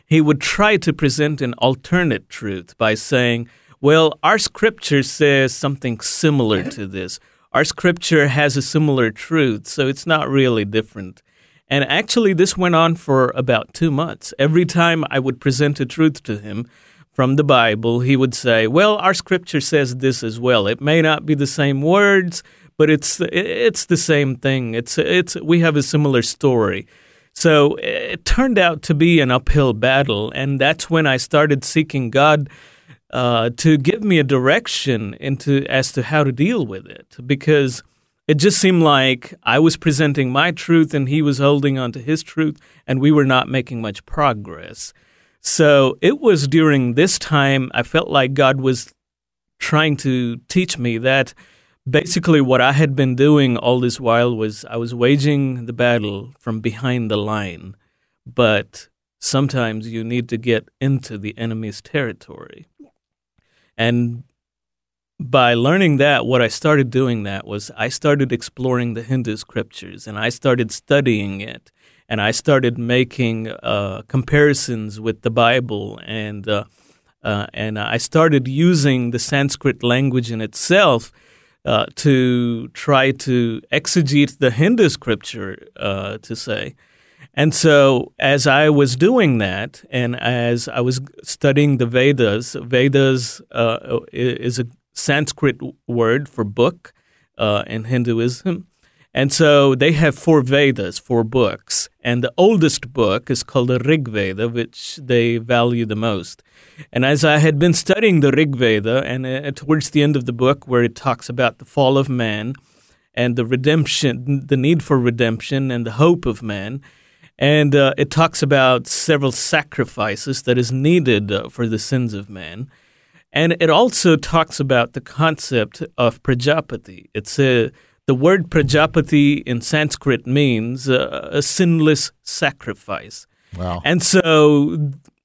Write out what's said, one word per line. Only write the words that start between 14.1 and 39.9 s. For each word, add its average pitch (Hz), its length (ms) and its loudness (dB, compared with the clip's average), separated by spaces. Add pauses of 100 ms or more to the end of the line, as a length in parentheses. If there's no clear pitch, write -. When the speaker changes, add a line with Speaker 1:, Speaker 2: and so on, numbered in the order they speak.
Speaker 1:
Every 156 280 2
time 170 440 0
I 139 80 -2
would 131 220 -4
present 143 400 0
a 131 60 -4
truth 156 380 0
to 104 140 -6
him 104 280 -10 (460)
from 131 240 0
the 151 80 2
Bible, 117 560 2
he 127 140 2
would 127 200 0
say, 113 340 2
"Well, 202 300 2
our 185 160 0
scripture 175 460 -4
says 135 360 0
this 131 260 -2
as 113 160 -6
well. 117 300 2
It 110 120 -2
may 156 220 2
not 151 240 0
be 151 80 0
the 139 120 0
same 139 340 -2
words, 190 640 2 (360)
but 151 120 4
it's, - 320 0 (100)
it's 175 540 -2
the 170 100 0
same 143 400 0
thing. 127 380 -2
It's, 120 240 -6
it's, 175 380 0
we 170 240 2
have 160 160 2
a 143 60 2
similar 139 380 0
story." 110 680 0 (460)
So 151 440 2
it - 500 -8
turned 247 320 2
out 170 240 2
to 160 120 0
be 165 260 4
an 127 100 2
uphill 131 420 2
battle, 120 600 0
and 139 260 -2
that's 156 300 -2
when 160 160 2
I 131 100 2
started 147 480 0
seeking 143 460 -2
God, 143 400 2 (600)
uh, 120 380 0 (100)
to 156 200 4
give 190 260 -2
me 185 140 4
a 147 60 2
direction 131 960 0
into, 139 500 -2
as 131 220 -2
to 165 100 -4
how 151 200 0
to 135 100 0
deal 160 340 -2
with 95 200 -12
it, - 380 -20
because 139 580 0 (460)
it 156 60 4
just 160 260 4
seemed 185 220 4
like 131 500 2 (100)
I 117 160 2
was 160 200 4
presenting 143 520 0